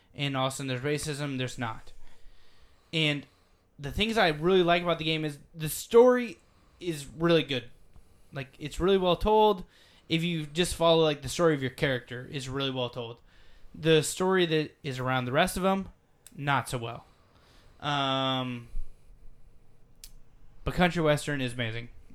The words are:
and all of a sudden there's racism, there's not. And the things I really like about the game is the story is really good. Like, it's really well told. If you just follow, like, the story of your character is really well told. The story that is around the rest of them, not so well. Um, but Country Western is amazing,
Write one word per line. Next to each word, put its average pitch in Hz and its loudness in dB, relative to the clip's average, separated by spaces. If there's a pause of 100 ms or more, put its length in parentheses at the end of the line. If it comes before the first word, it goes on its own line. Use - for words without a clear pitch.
(140)
and 139 -4
all 131 0
of 131 -6
a - -10
sudden 135 -8
there's 123 -4
racism, 143 -4
there's 127 -6
not. 113 -8 (1000)
And 147 0 (520)
the 139 -8
things 214 -2
I 196 4
really 170 4
like 175 2
about 165 0
the 160 -6
game 156 -2
is 143 -6 (160)
the 156 -6
story 240 6 (420)
is 151 -6 (120)
really 165 6
good. 127 -4 (680)
Like, 139 -12 (100)
it's 147 -8
really 190 4
well 180 2
told. 214 4 (440)
If 165 0
you 165 -4
just 170 -2
follow, 165 4
like, 143 0
the 131 -10
story 165 2
of 139 -2
your 131 -4
character 127 -4
is 131 -10
really 135 -4
well 127 -4
told. 120 -12 (600)
The 156 4
story 185 0
that 156 -2
is 131 -8
around 127 -2
the 123 -4
rest 180 2
of 185 -4
them, 190 0 (440)
not 139 0
so 131 -6
well. 117 -10 (760)
Um, 131 -2 (2000)
but 135 -4
Country 175 2
Western 147 0
is 127 -4
amazing, 120 -6 (260)